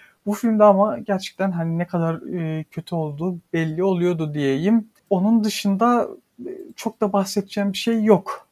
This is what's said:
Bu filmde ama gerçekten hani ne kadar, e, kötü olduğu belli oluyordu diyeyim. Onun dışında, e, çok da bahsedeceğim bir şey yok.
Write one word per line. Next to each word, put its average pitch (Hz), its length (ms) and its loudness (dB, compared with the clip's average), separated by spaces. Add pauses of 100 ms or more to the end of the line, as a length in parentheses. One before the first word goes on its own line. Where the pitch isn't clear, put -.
(260)
Bu 208 80 -2
filmde 214 300 2
ama 208 360 6
gerçekten 190 520 -4
hani 165 260 -2
ne 170 100 -2
kadar, 165 460 -2
e, 160 300 -4
kötü - 320 -10
olduğu 160 440 -4 (140)
belli 165 300 -2
oluyordu 175 500 0
diyeyim. 151 560 0 (200)
Onun 208 340 2
dışında, 214 640 0 (320)
e, 240 100 -12 (260)
çok - 260 -10
da 202 120 0
bahsedeceğim 196 600 -2
bir - 40 -10
şey 226 260 0
yok. 208 480 2